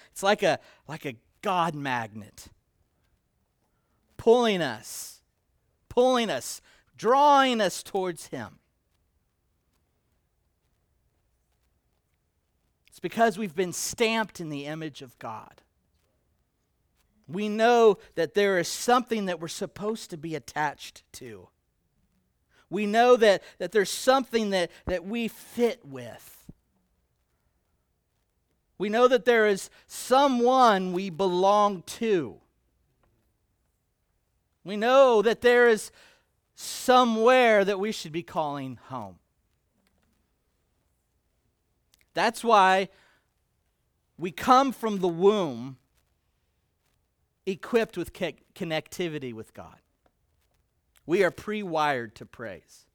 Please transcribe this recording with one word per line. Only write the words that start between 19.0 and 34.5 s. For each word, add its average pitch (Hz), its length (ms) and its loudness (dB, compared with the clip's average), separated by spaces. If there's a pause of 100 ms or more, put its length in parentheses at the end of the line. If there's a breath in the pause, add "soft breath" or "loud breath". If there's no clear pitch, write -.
that 180 140 -6
we're 165 80 -12
supposed 208 640 -10
to 175 60 -14
be 156 180 -10
attached - 640 -8 (120)
to. 104 360 -18 (1160 soft breath)
We 208 200 -4
know 240 280 4
that, 208 280 4 (160 loud breath)
that 175 120 -8
there's 196 200 0
something 233 580 0
that, 185 220 -2 (160 loud breath)
that 180 180 -6
we 226 220 -6
fit - 580 -6
with. 123 640 -18 (2250)
We 202 100 -4
know 240 180 4
that 254 180 2
there 226 220 4
is 196 220 -2 (160 soft breath)
someone 240 1040 2
we 190 200 -4
belong 196 720 2
to. 170 540 -2 (2250)